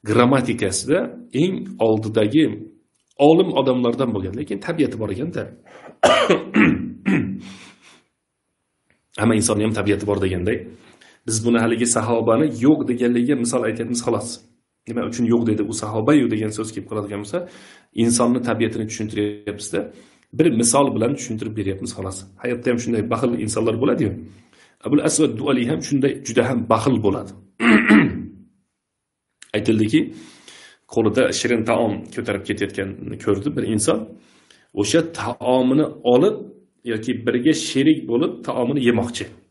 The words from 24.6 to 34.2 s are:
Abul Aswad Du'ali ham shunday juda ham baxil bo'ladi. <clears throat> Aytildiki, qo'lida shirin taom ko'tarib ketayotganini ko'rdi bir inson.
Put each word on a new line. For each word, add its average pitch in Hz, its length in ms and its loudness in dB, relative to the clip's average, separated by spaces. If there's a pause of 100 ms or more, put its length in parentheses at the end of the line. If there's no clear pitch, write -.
Abul 139 180 2
Aswad 151 360 2
Du'ali 135 300 0
ham 156 140 -2
shunday 139 320 0 (100)
juda 113 200 0
ham 123 220 0
baxil 117 380 2
bo'ladi. 98 280 -2 (280)
<clears throat> 107 600 4 (1300)
Aytildiki, 107 500 2 (840)
qo'lida 113 460 0
shirin 117 320 -2
taom 110 300 0 (120)
ko'tarib 101 400 -6
ketayotganini 98 760 -6
ko'rdi 101 320 0
bir 104 120 -4
inson. 110 360 0 (760)